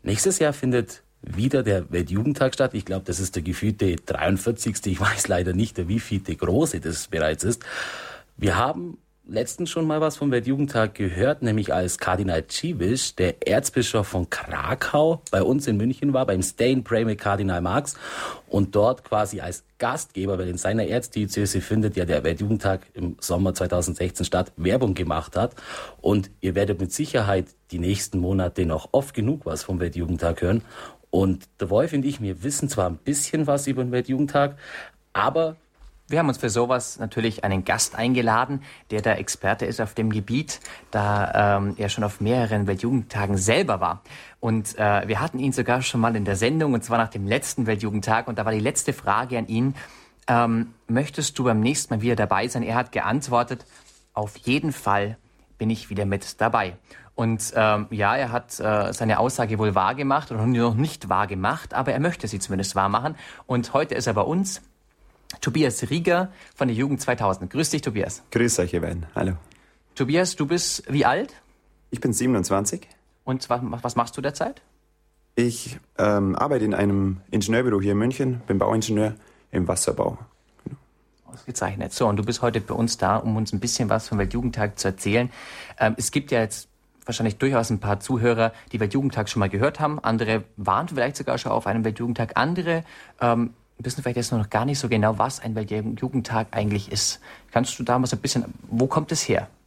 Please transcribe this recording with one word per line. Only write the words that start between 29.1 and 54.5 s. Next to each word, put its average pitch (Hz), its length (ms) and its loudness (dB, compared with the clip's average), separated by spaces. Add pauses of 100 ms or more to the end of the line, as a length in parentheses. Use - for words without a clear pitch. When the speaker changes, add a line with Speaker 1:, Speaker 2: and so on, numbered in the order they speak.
Speaker 1:
genug 127 320 -2
was 82 160 -4
vom 92 160 -4
Weltjugendtag 85 640 -2
hören. 104 200 2 (480)
Und 95 340 2 (160)
der 92 100 -4
Wolf 143 220 2
und 139 120 0
ich, 139 160 -2
wir 92 220 -4
wissen 143 260 -2
zwar 90 220 0
ein 82 60 -6
bisschen 147 500 -2
was 143 220 0
über 127 160 0
den 123 80 -2
Weltjugendtag, 139 640 2 (560)
aber 160 420 2 (560)
Speaker 2:
Wir 147 80 2
haben 165 80 4
uns 127 120 0
für 120 120 0
sowas 120 480 0
natürlich 110 460 -2
einen 95 200 0
Gast - 300 0
eingeladen, 123 720 2 (260)
der 107 100 0
da 110 140 2
Experte - 500 -2
ist 110 160 -4
auf 107 140 -4
dem 113 160 0
Gebiet, 110 480 -2 (320)
da, 101 680 2
ähm, 101 200 0
er 101 100 -2
schon 110 140 -2
auf 101 180 -4
mehreren 110 460 2
Weltjugendtagen 104 720 0
selber 113 420 2
war. 87 240 -2 (380)
Und, 110 360 -2
äh, 104 300 4
wir 104 140 0
hatten 151 180 -4
ihn 131 140 0
sogar 127 300 2
schon 123 180 -2
mal 117 160 2
in 104 80 0
der 98 100 0
Sendung, 139 400 2
und 117 80 0
zwar 113 160 0
nach 113 120 2
dem 98 180 -4
letzten 123 400 -2
Weltjugendtag. 107 580 0
Und 113 140 -4
da 104 40 -2
war 110 60 0
die 107 80 0
letzte 131 340 0
Frage 117 460 0
an 110 80 -4
ihn, 127 300 0 (500)
ähm, 117 480 2 (140)
„Möchtest 143 500 -2
du 127 60 0
beim 113 160 4
nächsten 127 340 0
Mal 107 80 -2
wieder 120 140 2
dabei 104 320 2
sein?“ 117 160 -2
Er 110 100 -2
hat 123 160 0
geantwortet, 120 760 0 (480)
„Auf 107 240 -6
jeden 143 360 0